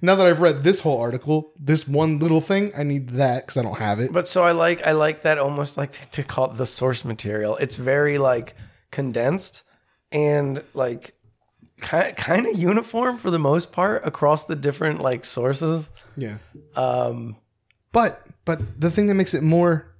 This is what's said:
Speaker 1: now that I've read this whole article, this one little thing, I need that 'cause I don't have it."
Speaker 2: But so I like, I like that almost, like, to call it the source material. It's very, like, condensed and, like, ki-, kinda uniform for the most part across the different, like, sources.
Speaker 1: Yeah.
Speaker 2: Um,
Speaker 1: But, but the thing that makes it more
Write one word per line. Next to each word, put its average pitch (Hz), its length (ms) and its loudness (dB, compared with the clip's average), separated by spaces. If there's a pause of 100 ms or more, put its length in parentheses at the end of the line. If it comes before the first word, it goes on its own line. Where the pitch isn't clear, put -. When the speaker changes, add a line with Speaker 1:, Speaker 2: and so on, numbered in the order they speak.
Speaker 1:
now 185 140 4
that 190 120 4
I've 170 140 6
read 156 220 4
this 190 180 4
whole 139 200 0
article, 143 600 -2
this 156 280 0
one 151 300 2
little 160 220 4
thing, 196 360 0
I 143 80 -4
need 139 260 -4
that 131 380 0
'cause - 80 -8
I 131 60 0
don't 107 160 -4
have 104 220 0
it." 131 120 -2
Speaker 2:
But 175 160 0
so 185 160 2
I 170 80 4
like, 170 340 2
I 156 60 4
like 156 300 0
that 156 160 2
almost, 143 380 -2
like, - 360 -8
to 143 100 -6
call 131 300 -2
it 117 40 -12
the 123 100 -2
source 123 380 -2
material. 107 520 -4
It's 127 200 -4
very, 143 420 0
like, 127 360 0 (380)
condensed 135 720 -2 (480)
and, 147 500 0 (120)
like, 123 400 -6 (680)
ki-, - 340 0
kinda 240 380 0
uniform 226 640 0
for 196 140 -4
the 170 60 0
most 156 340 0
part 196 340 -2
across 151 380 0
the 160 120 -6
different, 151 460 -2
like, 127 220 -2
sources. 139 640 -2 (260)
Speaker 1:
Yeah. 110 200 -10 (400)
Speaker 2:
Um, 120 600 -2 (560)
Speaker 1:
But, 226 340 0 (180)
but 160 160 -2 (200)
the 165 100 2
thing 208 160 2
that 202 80 4
makes 190 200 0
it 143 100 -2
more 165 420 4 (140)